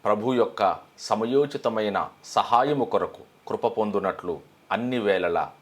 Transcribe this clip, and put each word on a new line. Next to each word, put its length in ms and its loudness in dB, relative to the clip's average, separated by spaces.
ప్రభు 280 2
యొక్క 280 2
సమయోచితమైన 1080 0
సహాయము 640 2
కొరకు 380 -2
కృప 200 -2
పొందునట్లు 720 -2
అన్ని 280 -2
వేళలా 520 0